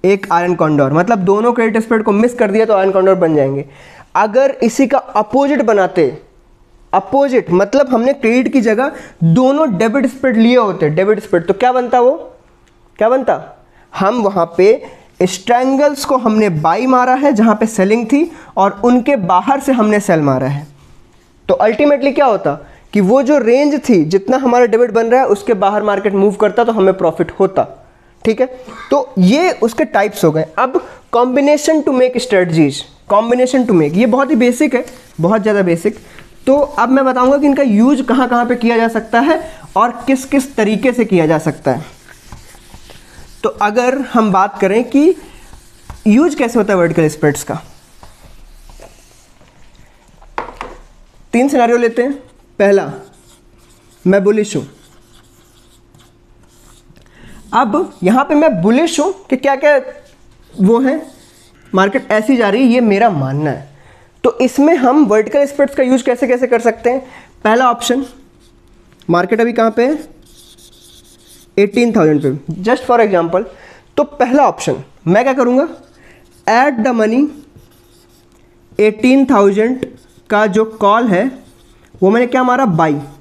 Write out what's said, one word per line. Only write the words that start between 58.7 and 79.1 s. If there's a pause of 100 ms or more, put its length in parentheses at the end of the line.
हूँ (180)
कि
क्या
क्या (760)
वो
है, (720)
मार्केट
ऐसी
जा
रही
है,
ये
मेरा
मानना
है। (560)
तो
इसमें
हम
vertical
splits
का
यूज़
कैसे
कैसे
कर
सकते
हैं? (440)
पहला
option, (1040)
market
अभी
कहाँ
पे
है? (1600)
एटीन
थाउजेंड
पे,
just
for
example। (520)
तो
पहला
option (300)
मैं
क्या
करूँगा, (760)
at
the
money (1500)
eighteen